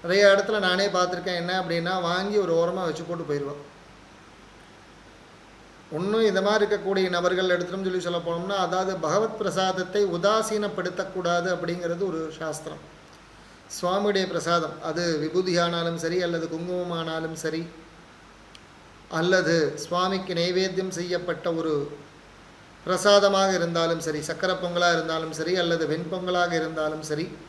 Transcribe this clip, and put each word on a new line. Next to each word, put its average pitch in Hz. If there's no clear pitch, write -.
நிறைய 196
இடத்துல 202
நானே 185
பார்த்துருக்கேன். 180
என்ன 175
அப்படின்னா, 170
வாங்கி 185
ஒரு 175
ஓரமா 180
வச்சு 160
போட்டு 165
போயிடுவா. 143
ஒண்ணும் 202
இந்த 190
மாதிரி 208
இருக்கக்கூடிய 190
நபர்கள் 180
எடுத்துட்டோம்னு 180
சொல்லி -
சொல்ல 175
போனோம்னா, 170
அதாவது, 185
பகவத் 170
பிரசாதத்தை 185
உதாசீனப்படுத்தக்கூடாது 185
அப்படிங்கிறது 170
ஒரு 160
சாஸ்திரம். 156
சுவாமியுடைய 196
பிரசாதம், 170
அது 165
விபூதி 175
ஆனாலும் 170
சரி, 165
அல்லது 165
குங்குமம் 175
ஆனாலும் 160
சரி, 160
அல்லது 165
சுவாமிக்கு 185
நைவேத்தியம் 185
செய்யப்பட்ட 175
ஒரு 160
பிரசாதமாக 196
இருந்தாலும் 170
சரி, 156
சக்கரை 175
பொங்கலா 175
இருந்தாலும் 160
சரி, 160
அல்லது 170
வெண்பொங்கலாக 175
இருந்தாலும் 156
சரி 151